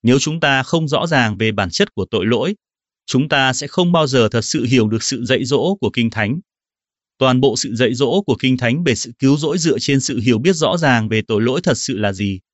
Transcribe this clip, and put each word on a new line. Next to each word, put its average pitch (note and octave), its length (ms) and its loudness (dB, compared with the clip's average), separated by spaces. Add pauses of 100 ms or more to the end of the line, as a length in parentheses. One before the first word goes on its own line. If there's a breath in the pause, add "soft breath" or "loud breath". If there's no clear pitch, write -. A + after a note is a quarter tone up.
nếu B2 160 4
chúng D#3 200 -4
ta C#3 240 0
không D#3+ 240 -2
rõ D3+ 200 -2
ràng A#2+ 300 0
về A2 140 0
bản G2 180 -2
chất G3 240 -2
của F#2+ 180 -4
tội G2 140 -2
lỗi, B2 300 0 (500)
chúng - 240 0
ta C3+ 240 0
sẽ C#3+ 140 -6
không F3 240 0
bao D#3+ 160 2
giờ B2 240 4
thật A#2 100 0
sự - 220 -4
hiểu A#2+ 240 2
được A2 160 -2
sự B2 220 -4
dạy B2 200 0
dỗ C#3+ 300 0
của A2+ 140 -2
Kinh A#2 200 0
Thánh. A2+ 300 -2 (800)
Toàn B2+ 240 2
bộ C3+ 160 2
sự A#2 180 -6
dạy A#2 180 2
dỗ C3+ 280 0
của C3 140 -2
Kinh C3 220 0
Thánh B2 260 0
về B2+ 120 2
sự - 240 -10
cứu C#3 180 4
rỗi D3+ 200 -2
dựa D#3+ 220 0
trên C#3 200 0
sự C3+ 200 -4
hiểu A#2 180 2
biết E3+ 180 0
rõ D3+ 220 0
ràng B2 320 0
về A2 180 0
tội G#2+ 140 0
lỗi B2+ 200 0
thật C#3 160 0
sự - 200 -6
là G2+ 160 -2
gì. G2 260 -4 (140)